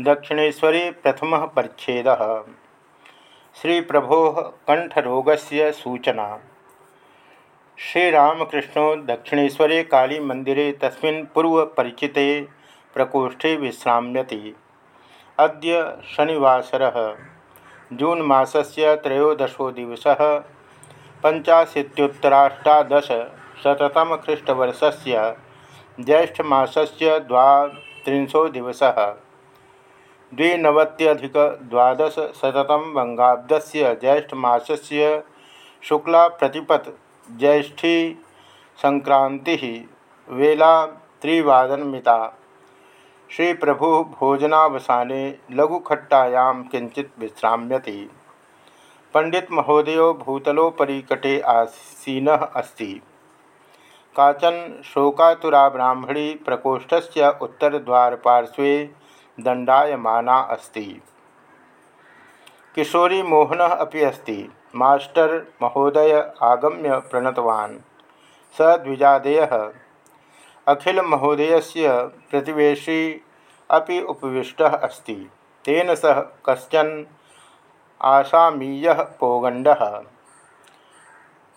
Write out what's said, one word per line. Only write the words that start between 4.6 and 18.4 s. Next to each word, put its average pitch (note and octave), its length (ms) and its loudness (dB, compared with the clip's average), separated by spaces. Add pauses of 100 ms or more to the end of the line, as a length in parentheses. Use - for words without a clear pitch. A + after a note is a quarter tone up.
सूचना। A#2+ 680 -6 (1400)
श्रीरामकृष्णो D#3 1160 0
दक्षिणेश्वरे D3 840 -2
कालीमन्दिरे C#3 920 -2
तस्मिन् D3 600 -6
पूर्वपरिचिते D3 1120 -2 (460)
प्रकोष्ठे C3 600 -2
विश्राम्यति। A#2+ 1000 -4 (840)
अद्य D#3+ 600 -2 (180)
शनिवासरः, B2+ 1000 0 (760)
जून् D#3 280 -4
मासस्य D3 760 2